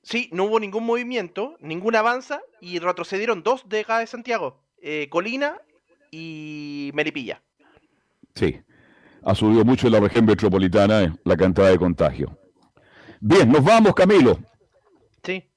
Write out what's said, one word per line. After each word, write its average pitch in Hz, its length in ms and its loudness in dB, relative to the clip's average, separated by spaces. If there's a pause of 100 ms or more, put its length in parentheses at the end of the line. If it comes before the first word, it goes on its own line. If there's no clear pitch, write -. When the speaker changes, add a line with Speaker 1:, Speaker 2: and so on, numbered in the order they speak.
Speaker 1:
sí, 233 300 -8
no 185 120 -4
hubo 220 140 -2
ningún 214 260 -6
movimiento, 233 760 -8
ninguna 190 400 -4
avanza, 254 400 -6 (200)
y 175 200 -10
retrocedieron 185 640 -6
dos 247 240 -4
de 214 120 -6
acá 226 200 -4
de 226 80 -8
Santiago, 226 560 -8 (180)
eh, 147 260 -8
Colina 240 460 -6 (560)
y 151 840 -14
Melipilla. 151 460 -6 (960)
Speaker 2:
Sí, - 260 -4 (600)
ha 110 140 0
subido 110 280 4
mucho 127 220 2
en 113 60 4
la 107 80 4
región 110 240 2
metropolitana, 101 800 2
eh, 82 80 -2 (100)
la 87 140 0
cantidad 92 340 2
de 90 80 4
contagios. 78 540 -2 (880)
Bien, 139 320 4
nos 147 100 4
vamos, 214 320 6
Camilo. 180 460 4 (840)
Speaker 1:
Sí. 185 220 -10 (120)